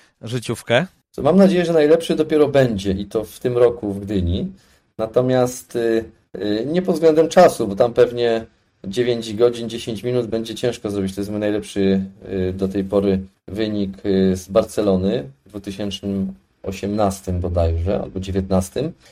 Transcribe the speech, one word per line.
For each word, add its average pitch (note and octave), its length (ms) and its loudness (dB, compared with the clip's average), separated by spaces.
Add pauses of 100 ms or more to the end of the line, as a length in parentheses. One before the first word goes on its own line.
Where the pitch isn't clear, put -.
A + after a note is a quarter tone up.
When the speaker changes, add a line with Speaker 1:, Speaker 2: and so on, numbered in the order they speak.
(220)
Speaker 1:
życiówkę? A#2+ 640 -2 (240)
Speaker 2:
Co, - 120 -10
mam D#3 140 4
nadzieję, F3+ 280 6
że E3 80 0
najlepszy D#3+ 440 4
dopiero D3+ 320 2
będzie A2+ 440 2
i G2 140 -4
to G#2+ 180 -4
w - 160 -18
tym B2 180 0
roku A#2 340 2
w G2 80 -8
Gdyni. G2 520 -2 (460)
Natomiast, B2+ 800 0
y, A2+ 280 0 (320)
y, G#2+ 360 -2
nie F3+ 100 -4
pod F#3 120 -2
względem D#3+ 340 4
czasu, D#3+ 400 4
bo G2 80 -6
tam A#2+ 160 2
pewnie A#2+ 540 2 (400)
dziewięć A2+ 480 -2
godzin, A#2 340 2
dziesięć A2+ 340 -8
minut B2 240 0
będzie A2+ 280 -6
ciężko A2+ 360 -4
zrobić. G2 240 -2
To G2+ 60 -6
jest G2+ 100 -6
mój G#2 100 -4
najlepszy, G2+ 640 0 (440)
y, F#2 40 -2
do F#2+ 160 -4
tej G2 160 -2
pory G2 360 0 (280)
wynik, G2+ 580 -4
y, F#2+ 300 2
z F2+ 120 -12
Barcelony G2 760 0 (220)
w - 20 -20
dwa G2+ 120 -14
tysiące G2+ 460 -8 (560)
osiemnastym G2 800 -2
bodajże, E2+ 640 0
albo - 180 -10
dziewiętnastym. F#2+ 720 -2 (200)